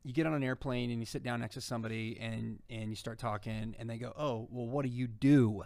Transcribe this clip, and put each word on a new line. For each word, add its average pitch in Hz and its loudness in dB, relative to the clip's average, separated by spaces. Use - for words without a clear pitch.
you 127 -8
get 156 4
on 160 2
an 139 2
airplane 127 0
and 117 -2
you 113 -4
sit 135 -6
down 120 -2
next 117 -6
to 131 -8
somebody 113 -4
and, 113 -6
and 110 -4
you 110 -4
start 113 -8
talking 110 -4
and 113 -6
they 113 -6
go, 120 -8
"Oh, 123 -2
well, 120 -6
what 135 0
do 127 0
you 123 -2
do?" 113 8